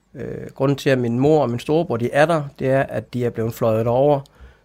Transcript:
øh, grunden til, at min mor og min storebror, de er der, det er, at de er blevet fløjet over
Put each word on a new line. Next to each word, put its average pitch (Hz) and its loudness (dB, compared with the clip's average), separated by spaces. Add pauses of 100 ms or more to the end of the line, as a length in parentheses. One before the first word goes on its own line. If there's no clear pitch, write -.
(140)
øh, - -10
grunden 135 0
til, 143 -2
at 131 2
min 120 -2
mor 147 4
og 120 0
min 120 -4
storebror, 151 0
de 117 -2
er 143 4
der, 160 0 (160)
det 131 -2
er, 135 2
at 120 -6
de 123 -2
er 120 0
blevet 113 -4
fløjet 113 0
over 135 2 (440)